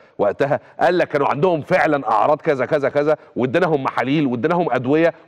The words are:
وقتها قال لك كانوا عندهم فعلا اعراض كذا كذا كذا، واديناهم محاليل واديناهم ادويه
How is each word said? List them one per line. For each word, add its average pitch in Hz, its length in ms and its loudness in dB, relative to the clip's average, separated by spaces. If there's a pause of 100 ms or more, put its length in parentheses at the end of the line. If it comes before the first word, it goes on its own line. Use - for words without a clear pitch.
(180)
وقتها 135 420 0 (200)
قال 175 180 2
لك 156 100 0
كانوا 143 200 -2
عندهم 147 340 0
فعلا 147 500 0
اعراض 123 300 2
كذا 135 240 -2
كذا 139 240 0
كذا، 147 280 0 (180)
واديناهم 135 480 0
محاليل 131 440 -2
واديناهم 156 440 -2
ادويه 147 420 2 (140)